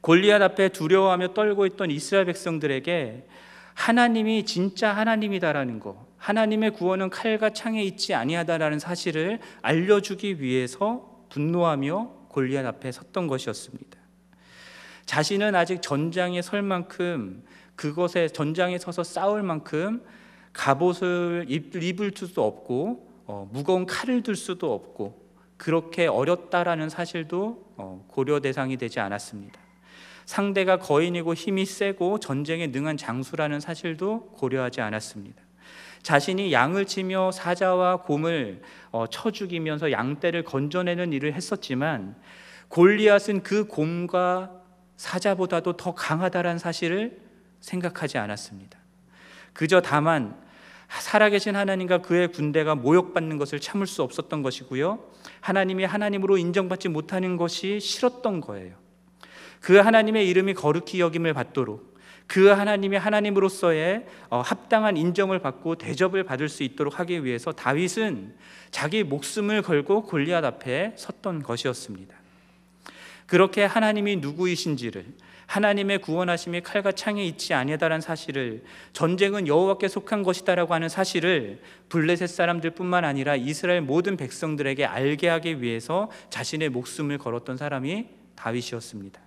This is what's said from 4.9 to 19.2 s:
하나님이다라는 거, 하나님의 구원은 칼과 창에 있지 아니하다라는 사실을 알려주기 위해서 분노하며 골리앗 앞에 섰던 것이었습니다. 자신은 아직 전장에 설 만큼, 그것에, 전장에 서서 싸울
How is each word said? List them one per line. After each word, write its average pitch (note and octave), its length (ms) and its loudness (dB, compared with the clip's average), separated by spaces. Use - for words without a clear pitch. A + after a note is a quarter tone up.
하나님이다라는 F#3+ 880 0
거, G2 260 -14
하나님의 A3 520 2
구원은 F#3+ 400 -2
칼과 G#3+ 400 0
창에 A3 320 -4
있지 F#3+ 320 -4
아니하다라는 D#3 640 0
사실을 F3 640 -4
알려주기 F#3+ 760 2
위해서 C3 880 -2
분노하며 E3 1000 0
골리앗 C3+ 360 0
앞에 B2 280 -6
섰던 - 340 -6
것이었습니다. - 800 -8
자신은 G3 480 0
아직 F3 260 2
전장에 F3 600 -2
설 G3+ 200 -4
만큼, F3 840 -4
그것에, E3+ 520 0
전장에 E3+ 500 0
서서 F3 260 -6
싸울 G3+ 380 0